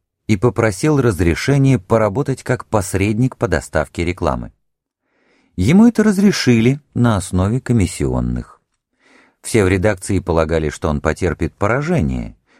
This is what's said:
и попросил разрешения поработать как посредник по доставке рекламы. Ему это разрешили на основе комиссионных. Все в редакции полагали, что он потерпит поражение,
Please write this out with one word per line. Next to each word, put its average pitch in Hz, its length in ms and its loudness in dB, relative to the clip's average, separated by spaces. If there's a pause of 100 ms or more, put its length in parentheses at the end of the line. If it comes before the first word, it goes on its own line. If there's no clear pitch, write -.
(280)
и 107 100 0
попросил 120 640 0
разрешения 123 760 2
поработать 113 680 -2
как 123 220 -4
посредник 107 720 -2
по - 120 -4
доставке 80 580 -2
рекламы. 69 480 -4 (1040)
Ему 160 300 6
это 226 160 2
разрешили 147 760 2 (120)
на 117 240 2
основе 95 440 -2
комиссионных. 64 1000 -2 (800)
Все 110 220 0
в 92 40 2
редакции 95 520 0
полагали, 80 500 0
что 82 200 -6
он 73 120 -2
потерпит 78 520 -4
поражение, 101 840 -4 (220)